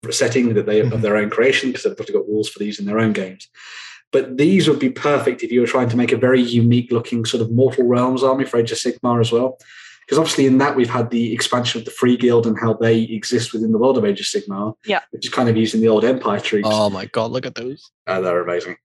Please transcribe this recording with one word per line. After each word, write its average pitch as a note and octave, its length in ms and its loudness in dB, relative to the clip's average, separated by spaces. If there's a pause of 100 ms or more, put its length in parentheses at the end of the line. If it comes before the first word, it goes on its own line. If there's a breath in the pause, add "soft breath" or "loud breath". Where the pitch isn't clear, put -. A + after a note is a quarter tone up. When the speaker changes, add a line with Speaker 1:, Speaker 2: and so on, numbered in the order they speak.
(100)
Speaker 1:
setting A#2+ 440 0
that G2+ 120 0
they, G#2+ 160 2
Speaker 2:
Mm-hmm. A#2+ 100 0
Speaker 1:
of A2+ 100 -2
their G#2 140 2
own G#2 140 0
creation, C3 420 0
'cause - 100 -8
they've F#2+ 140 -2
probably - 180 -10
got G2 140 -2
rules G#2+ 200 -2
for - 100 -16
these G#2 200 -6
in G2+ 80 -6
their G#2 120 -2
own A2 140 2
games. F#2+ 360 -8 (640 loud breath)
But C3 260 0
these E3 300 4
would C#3 100 2
be C3 120 0
perfect C3 520 0
if A2+ 100 -6
you B2 80 4
were A#2 60 2
trying B2+ 240 0
to A#2 60 -2
make A#2+ 160 2
a C3 40 2
very B2+ 260 4
unique A#2+ 500 2
looking A#2 320 -2
sort A2+ 180 -2
of A2+ 80 -4
Mortal B2+ 360 2
Realms B2 360 2
army C3 220 2
for A#2+ 140 -2
Age A#2 140 0
of A2 60 -6
Sigmar A#2+ 420 -2
as A2+ 120 0
well. B2+ 260 0 (500 loud breath)
'Cause C3+ 100 2
obviously D3+ 280 2
in C3 120 4
that C#3 160 2
we've A#2+ 160 2
had A#2 200 -2
the A#2 220 -2
expansion A#2+ 460 -2
of A2 60 -10
the - 80 -12
Free B2 240 2
Guild A#2 280 4
and A2 140 0
how A2+ 160 0
they A2+ 280 2
exist A2+ 500 -4
within A2+ 180 -2
the A2 80 2
world B2+ 180 2
of G#2+ 80 0
Age G2 160 0
of - 60 -6
Sigmar, G2+ 480 -6 (100)
Speaker 3:
Yeah. G3 160 -2 (120)
Speaker 1:
which - 140 -12
is - 60 -8
kind B2 160 0
of A2 80 2
using A2+ 240 0
the A2 80 4
old G#2+ 160 4
Empire A#2 360 0
troops. G#2 280 -2
Speaker 4:
Oh G#2+ 220 0
my F#2+ 160 -8
God, A2+ 240 -4
look B2 160 -6
at B2+ 80 -10
those. B2+ 340 -12 (200)
Speaker 1:
Uh, F#2+ 120 -2
they're F2 220 0
amazing. F2 420 -6